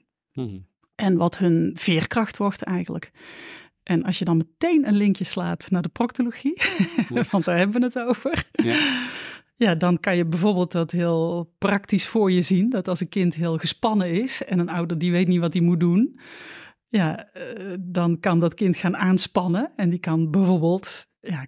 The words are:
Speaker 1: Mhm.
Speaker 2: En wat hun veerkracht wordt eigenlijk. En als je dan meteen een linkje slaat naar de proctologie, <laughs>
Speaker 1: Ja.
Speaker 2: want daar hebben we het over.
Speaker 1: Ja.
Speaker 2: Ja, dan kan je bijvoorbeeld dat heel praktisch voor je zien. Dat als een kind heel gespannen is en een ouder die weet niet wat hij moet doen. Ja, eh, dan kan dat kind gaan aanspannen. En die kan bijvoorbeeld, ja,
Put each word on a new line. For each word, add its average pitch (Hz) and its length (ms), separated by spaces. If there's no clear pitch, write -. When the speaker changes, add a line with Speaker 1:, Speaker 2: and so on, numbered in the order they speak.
Speaker 1:
Mhm. 110 240
Speaker 2:
En 190 220
wat 170 200
hun 170 360
veerkracht 175 640
wordt 202 240
eigenlijk. 180 500
En 170 200
als 180 160
je 190 60
dan 165 120
meteen 311 500
een 208 100
linkje 202 260
slaat 175 480
naar 185 100
de 165 80
proctologie, 240 720
<laughs> - 260
Speaker 1:
Ja. - 180
Speaker 2:
want 185 140
daar 175 120
hebben 202 220
we 247 60
het 247 140
over. 247 520
Speaker 1:
Ja. 269 500
Speaker 2:
Ja, 196 200
dan 175 240
kan 185 180
je 175 80
bijvoorbeeld 180 460
dat 165 200
heel 170 640
praktisch 196 500
voor 208 240
je 180 100
zien. 190 280
Dat 208 180
als 175 120
een 170 100
kind 175 260
heel 165 220
gespannen 190 540
is 226 340
en 185 140
een 170 100
ouder 170 280
die 175 140
weet 180 160
niet 180 120
wat 170 140
hij 180 80
moet 170 180
doen. 175 400
Ja, 170 460
eh, 190 460
dan 170 400
kan 170 200
dat 170 140
kind 185 240
gaan 185 200
aanspannen. 185 800
En 185 140
die 180 100
kan 160 320
bijvoorbeeld, 185 760
ja, 143 280